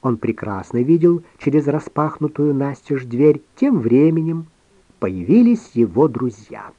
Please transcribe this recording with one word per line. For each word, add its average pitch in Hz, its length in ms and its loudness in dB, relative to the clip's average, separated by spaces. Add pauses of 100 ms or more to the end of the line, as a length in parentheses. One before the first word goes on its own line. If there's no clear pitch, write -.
он 123 160 -2
прекрасно 107 640 -6
видел 165 440 2 (160)
через 143 280 0
распахнутую 151 840 -4
настежь 135 520 -6
дверь, 143 360 2 (140)
тем 254 240 0
временем 160 680 2 (520)
появились 165 760 2
его 117 360 2
друзья. 113 680 -10